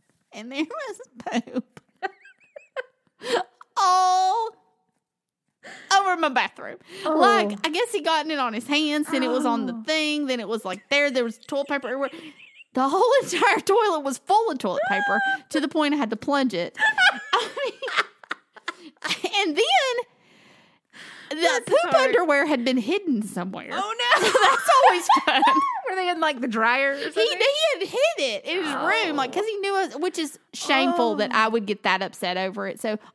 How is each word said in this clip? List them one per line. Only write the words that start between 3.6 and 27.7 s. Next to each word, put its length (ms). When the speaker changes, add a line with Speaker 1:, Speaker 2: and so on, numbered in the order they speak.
Speaker 1:
all 720
over 220
my 120
bathroom. 480
Speaker 2:
Oh. 140
Speaker 1:
Like, 460
I 40
guess 220
he 100
gotten 300
it 80
on 140
his 140
hands, 440
then 120
it 60
was 160
on 200
the 80
Speaker 2:
Oh. 100
Speaker 1:
thing, 440
then 120
it 80
was, 180
like, 240
there. 220
There 120
was 140
toilet 300
paper 200
everywhere. 220
The 140
whole 260
<laughs> 100
entire 360
toilet 420
was 180
full 320
of 60
toilet 320
paper 300
to 100
the 80
point 260
I 40
had 140
to 40
plunge 380
it. 240
<laughs> 300
I 160
mean, 80
and 220
then 480
the 60
Speaker 2:
This 240
is 60
Speaker 1:
poop 120
Speaker 2:
hard. 160
Speaker 1:
underwear 360
had 200
been 120
hidden 460
somewhere. 480
Speaker 2:
Oh, 240
no. 100
Speaker 1:
<laughs> 180
That's 200
always 240
fun. 220
Speaker 2:
<laughs> 420
Were 60
they 140
in, 100
like, 220
the 60
dryer 440
or 40
Speaker 1:
He, 80
Speaker 2:
something? 200
Speaker 1:
he 560